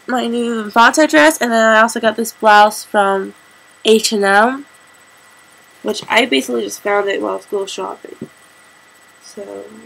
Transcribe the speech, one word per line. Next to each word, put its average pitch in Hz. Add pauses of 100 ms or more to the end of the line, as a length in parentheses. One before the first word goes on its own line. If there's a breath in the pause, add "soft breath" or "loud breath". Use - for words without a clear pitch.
my 240
new 233
Vanta 262
dress, 311
and 240
then 220
I 220
also 226
got 220
this 226
blouse 208
from 196 (500)
H 220
and 202
M, 226 (1160)
which 208
I 240
basically 247
just -
found 202
it -
while 98
I -
was -
go 98
shopping. - (920)
So, 202 (200)